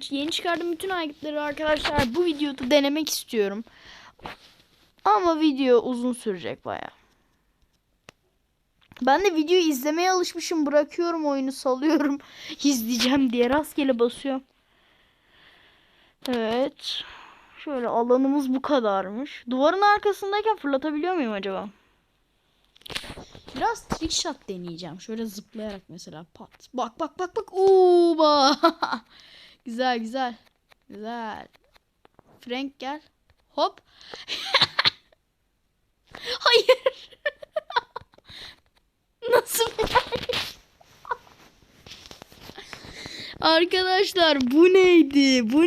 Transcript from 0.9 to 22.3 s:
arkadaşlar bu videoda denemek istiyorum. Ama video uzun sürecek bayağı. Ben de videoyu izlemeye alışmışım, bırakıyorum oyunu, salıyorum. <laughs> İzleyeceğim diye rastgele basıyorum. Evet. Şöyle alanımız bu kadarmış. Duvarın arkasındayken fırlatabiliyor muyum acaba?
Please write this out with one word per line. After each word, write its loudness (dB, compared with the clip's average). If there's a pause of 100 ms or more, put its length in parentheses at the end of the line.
arkadaşlar -2
bu 2
videoda -4
denemek 0
istiyorum. -4 (1400)
Ama 2
video 4
uzun -2
sürecek -8
bayağı. -8 (2000)
Ben 4
de 2
videoyu 4
izlemeye 0
alışmışım, -2
bırakıyorum 0
oyunu, -2
salıyorum. 0 (200)
<laughs> -14
İzleyeceğim 0
diye 2
rastgele 0
basıyorum. -2 (1800)
Evet. -4 (600)
Şöyle -6
alanımız 2
bu -2
kadarmış. -2
Duvarın 2
arkasındayken 0
fırlatabiliyor -4
muyum -2
acaba? -6 (1900)